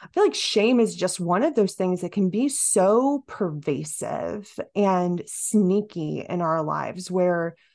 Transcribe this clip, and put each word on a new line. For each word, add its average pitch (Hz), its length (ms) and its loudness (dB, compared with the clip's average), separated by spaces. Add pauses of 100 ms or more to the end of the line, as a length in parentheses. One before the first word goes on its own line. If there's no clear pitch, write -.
I - 40 -18
feel 392 160 0
like 381 120 4
shame 233 460 2
is 190 120 2
just 180 280 -4
one 175 220 2
of 311 120 2
those 196 200 2
things 180 260 0
that 180 100 -6
can 190 180 2
be 233 200 0
so 247 800 2
pervasive 156 1300 -6 (220)
and 180 500 2
sneaky 185 1040 0
in 175 140 -4
our 160 200 0
lives 156 480 -6
where 175 460 0 (200)